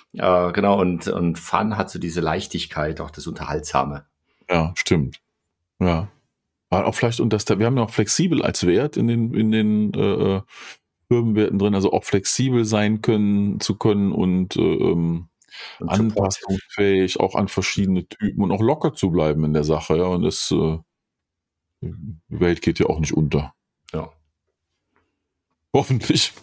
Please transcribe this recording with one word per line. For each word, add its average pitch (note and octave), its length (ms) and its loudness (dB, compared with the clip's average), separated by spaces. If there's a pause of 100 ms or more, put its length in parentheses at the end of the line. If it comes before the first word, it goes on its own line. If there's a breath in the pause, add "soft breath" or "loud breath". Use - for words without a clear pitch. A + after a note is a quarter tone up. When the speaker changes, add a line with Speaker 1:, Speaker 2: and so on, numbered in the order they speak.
(140)
Speaker 1:
äh, F2+ 400 2
genau, G2+ 280 4
und, F2+ 260 0
und F2 300 0
Fun G2+ 400 -2
hat F#2+ 140 -4
so F2 80 -10
diese E2+ 220 -4
Leichtigkeit, D#2 800 -4
auch D2+ 120 -10
das - 160 -16
Unterhaltsame. - 760 -6 (440)
Speaker 2:
Ja, E2+ 260 0
stimmt. - 460 -2 (580)
Ja. F2+ 280 0 (640)
Aber - 160 0
auch A#2 80 0
vielleicht, A#2 240 0
und A#2 120 0
das, G#2+ 160 0
wir G#2 160 2
haben B2+ 140 2
ja A#2 60 2
auch G#2+ 80 -4
flexibel D3 500 0
als - 240 -2
Wert G#2+ 320 2
in A#2 100 2
den, A#2 280 0
in A2 160 2
den, G#2+ 420 2
äh, G2+ 60 -2 (380)
äh, F#2+ 40 -4 (680 loud breath)
Firmenwerten A2 500 2
drin, G2+ 160 2
also F#2+ 160 2
auch F2+ 140 2
flexibel A#2+ 600 0
sein G#2+ 360 2
können, G2+ 580 2
zu - 160 -2
können G2+ 360 2
und, F#2 440 0
äh, F2 60 2
ähm, E2+ 640 0 (520 loud breath)
Speaker 1:
Und F2 160 -6
supportive. G2+ 40 2 (220)
Speaker 2:
anpassungsfähig, F#2+ 1000 0
auch - 160 0
an G2 140 0
verschiedene F#2 580 -2
Typen - 360 -4
und F2+ 80 0
auch G2 100 -2
locker C#3+ 320 0
zu F#2+ 180 0
bleiben D#2 320 2
in D2+ 100 0
der D2+ 100 2
Sache, D2+ 340 0
ja, F2+ 80 2
und F2+ 200 0
es, - 260 -4
äh, D#2+ 260 0 (1040)
die E2 580 -12
Welt F2 240 2
geht - 160 0
ja - 80 4
auch D#2+ 120 0
nicht D2+ 140 -2
unter. D2 400 0 (400)
Speaker 1:
Ja. D#2+ 180 -8 (1600)
Speaker 2:
Hoffentlich. - 680 0